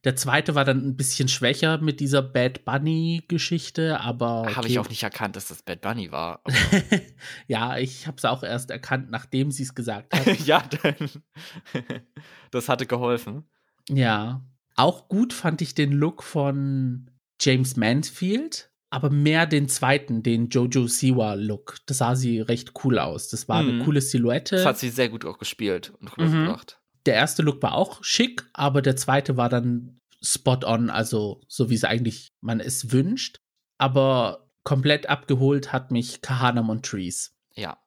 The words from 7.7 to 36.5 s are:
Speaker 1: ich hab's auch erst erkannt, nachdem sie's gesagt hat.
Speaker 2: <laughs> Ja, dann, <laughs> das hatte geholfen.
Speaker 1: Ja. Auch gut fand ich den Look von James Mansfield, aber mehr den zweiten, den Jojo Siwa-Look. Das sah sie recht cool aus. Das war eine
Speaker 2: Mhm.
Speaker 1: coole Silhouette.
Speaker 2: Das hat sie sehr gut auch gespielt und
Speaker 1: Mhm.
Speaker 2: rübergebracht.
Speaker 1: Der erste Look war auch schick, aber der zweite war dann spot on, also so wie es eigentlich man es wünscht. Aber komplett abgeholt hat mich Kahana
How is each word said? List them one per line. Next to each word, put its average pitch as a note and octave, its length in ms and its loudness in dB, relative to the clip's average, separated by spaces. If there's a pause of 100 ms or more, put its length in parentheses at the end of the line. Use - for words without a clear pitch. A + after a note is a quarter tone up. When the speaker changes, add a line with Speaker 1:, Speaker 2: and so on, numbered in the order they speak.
Speaker 1:
ich C3 280 -6
hab's D3+ 180 -8
auch C3 200 0
erst B2 260 -6
erkannt, C3 400 -6
nachdem C3 400 -2
sie's C3+ 240 -8
gesagt A2+ 400 -6
hat. C3+ 100 2
Speaker 2:
<laughs> - 220 2
Ja, D3+ 160 4 (200)
dann, D3 120 2 (800)
<laughs> B2 280 -8 (500)
das B2 160 -4
hatte B2+ 180 0
geholfen. A#2+ 640 -2 (400)
Speaker 1:
Ja. A#2+ 560 0 (320)
Auch D#3 320 2
gut A#3+ 240 0
fand - 280 -2
ich D#3+ 140 -4
den D3 180 2
Look D3+ 300 0
von C#3 880 -2 (300)
James C3 360 2
Mansfield, E3+ 920 0 (200)
aber C#3 200 0
mehr D3+ 360 4
den D3 220 2
zweiten, C3 540 2
den A#2 260 2
Jojo B2 380 2
Siwa-Look. G#2+ 1000 0
Das C3 120 -4
sah A#2+ 160 2
sie A#2+ 260 0
recht A#2+ 320 -2 (120)
cool B2 160 4
aus. D2+ 280 -4
Das - 200 -8
war A2+ 100 2
eine C#3+ 140 2
Speaker 2:
Mhm. A#2+ 120 -2
Speaker 1:
coole D3 160 4
Silhouette. C3 560 0
Speaker 2:
Das F#3 100 4
hat C3+ 120 2
sie B2+ 120 -4
sehr B2 180 0
gut A2 160 -8
auch F2 140 -10
gespielt G2 640 -4
und - 160 -16
Speaker 1:
Mhm. E3 80 0
Speaker 2:
rübergebracht. - 560 0 (280)
Speaker 1:
Der B2 80 4
erste C#3+ 260 2
Look D3 200 0
war - 120 0
auch - 300 -2
schick, - 480 -2
aber C#3 300 2
der C3 120 2
zweite C3+ 420 0
war A#2+ 120 2
dann A#2+ 500 -2 (240)
spot - 420 0
on, A#2 260 2
also G#2+ 580 -2
so B2 220 0
wie B2 40 4
es A2 100 2
eigentlich A2+ 440 -2 (120)
man A2+ 200 -2
es A#2+ 320 -4
wünscht. E3+ 460 0 (400)
Aber B2+ 680 2 (140)
komplett D3 460 2
abgeholt C#3 640 2
hat C3+ 180 -4
mich A#2+ 320 -2
Kahana B2 400 2